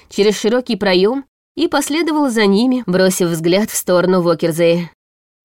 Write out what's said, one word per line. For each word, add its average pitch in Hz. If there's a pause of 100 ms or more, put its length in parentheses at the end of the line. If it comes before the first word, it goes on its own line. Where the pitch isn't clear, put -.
через 202
широкий 240
проём, 202 (320)
и 339
последовала 302
за 220
ними, 240
бросив 185
взгляд 170
в -
сторону 180
Вокерзея. 170 (540)